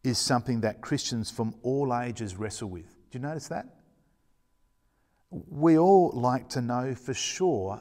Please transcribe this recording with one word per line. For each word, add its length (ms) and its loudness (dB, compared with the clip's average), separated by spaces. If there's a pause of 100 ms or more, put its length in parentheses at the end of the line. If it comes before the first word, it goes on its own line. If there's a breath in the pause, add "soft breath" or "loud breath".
is 160 0
something 420 0
that 220 -2
Christians 480 -4
from 320 -4
all 320 0
ages 420 -6
wrestle 320 -6
with. 280 -12 (140)
Do 80 -10
you 20 -8
notice 280 -8
that? 180 -8 (1600)
We 480 4
all 360 8
like 360 0
to 100 -2
know 340 -2
for 200 -8
sure 680 -2